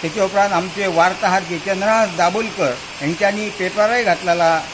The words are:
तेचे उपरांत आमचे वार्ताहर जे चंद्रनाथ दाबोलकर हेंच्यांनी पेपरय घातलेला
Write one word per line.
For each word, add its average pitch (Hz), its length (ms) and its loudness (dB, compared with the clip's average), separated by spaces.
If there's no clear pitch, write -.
तेचे 165 180 -2
उपरांत 196 320 2
आमचे 185 340 -2
वार्ताहर 185 560 2
जे 165 160 -6
चंद्रनाथ 202 480 0
दाबोलकर 180 680 0
हेंच्यांनी 202 480 -2
पेपरय 208 540 0
घातलेला 170 600 2